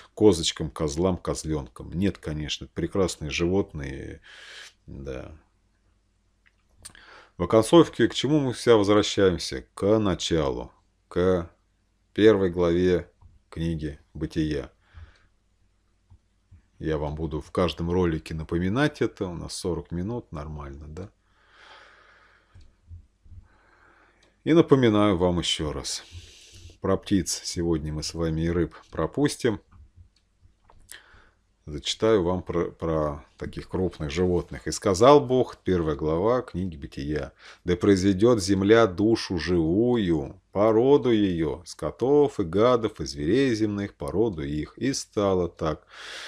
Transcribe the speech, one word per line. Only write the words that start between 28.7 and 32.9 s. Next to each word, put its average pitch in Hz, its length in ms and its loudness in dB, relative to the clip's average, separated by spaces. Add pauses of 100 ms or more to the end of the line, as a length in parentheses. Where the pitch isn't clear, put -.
пропустим. 117 680 -2 (2000)
Зачитаю 92 560 0
вам 90 180 0
про, 85 300 -4
про 76 520 -4 (140)